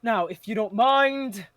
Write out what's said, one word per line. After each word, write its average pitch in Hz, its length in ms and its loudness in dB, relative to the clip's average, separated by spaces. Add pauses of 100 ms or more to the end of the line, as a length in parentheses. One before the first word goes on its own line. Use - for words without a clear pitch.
Now, 208 260 0
if 175 200 -14
you 220 80 -6
don't 214 180 -4
mind. 269 720 2 (120)